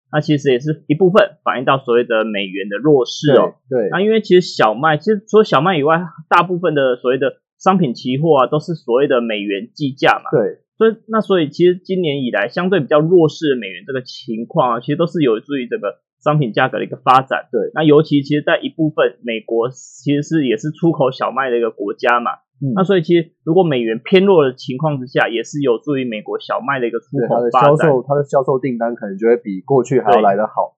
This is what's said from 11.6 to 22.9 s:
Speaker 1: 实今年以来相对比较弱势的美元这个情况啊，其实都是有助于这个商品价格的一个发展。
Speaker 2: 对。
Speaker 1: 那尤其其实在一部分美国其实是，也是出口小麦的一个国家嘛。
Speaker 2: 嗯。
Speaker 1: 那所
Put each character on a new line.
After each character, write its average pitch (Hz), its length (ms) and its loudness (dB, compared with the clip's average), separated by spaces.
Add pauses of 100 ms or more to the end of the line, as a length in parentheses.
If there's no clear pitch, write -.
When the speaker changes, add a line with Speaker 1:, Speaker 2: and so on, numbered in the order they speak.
Speaker 1:
实 180 100 4
今 185 240 -6
年 143 220 -4
以 120 80 -4
来 104 180 -2
相 180 220 -4
对 190 100 2
比 123 60 -4
较 147 140 2
弱 165 280 4
势 151 220 -4
的 127 100 0
美 104 60 -10
元 92 200 -14
这 139 60 -10
个 131 80 -6
情 117 460 -12
况 127 300 0
啊， 120 40 -6
其 - 60 -14
实 147 100 -4
都 165 100 0
是 165 140 -6
有 117 200 2
助 143 160 -8
于 123 120 -6
这 113 80 -6
个 104 200 -8 (280)
商 151 140 0
品 117 160 -2
价 135 160 0
格 - 80 -6
的 104 60 -4
一 - 40 -8
个 143 80 -12
发 131 240 4
展。 - 320 -4
Speaker 2:
对。 104 220 -2
Speaker 1:
那 156 100 -2
尤 151 180 6
其 143 200 0
其 143 120 -4
实 147 60 0
在 143 180 0
一 - 120 -8
部 160 180 -2
分 147 340 -2
美 113 200 -6
国 117 260 -2
其 - 460 -6
实 143 80 0
是， 151 240 -2
也 110 100 0
是 151 140 -8
出 165 200 -2
口 135 200 0
小 110 200 -4
麦 131 200 -4
的 120 80 0
一 - 20 -2
个 113 100 0
国 101 220 -6
家 120 260 0
嘛。 107 120 -4 (320)
Speaker 2:
嗯。 135 120 -4
Speaker 1:
那 190 100 0
所 190 120 2